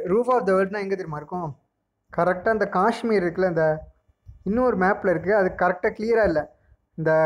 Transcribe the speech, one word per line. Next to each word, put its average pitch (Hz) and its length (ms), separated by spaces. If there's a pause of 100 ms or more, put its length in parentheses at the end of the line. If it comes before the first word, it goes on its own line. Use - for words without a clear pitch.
Roof 226 240
of 247 120
the 190 120
வேர்ல்டுனா 196 300
எங்க 196 120
தெரியுமா 165 260
இருக்கும்? 170 280 (640)
கரெக்டா 180 380
இந்த 202 180
காஷ்மீர் 214 540
இருக்குல்ல, 180 300
இந்த 160 120 (800)
இன்னொரு 233 340
மேப்ல 196 320
இருக்கு, 165 260
அது 185 200
கரெக்டா 185 360
கிளியரா 220 340
இல்ல. 156 160 (560)
இந்த 160 140 (140)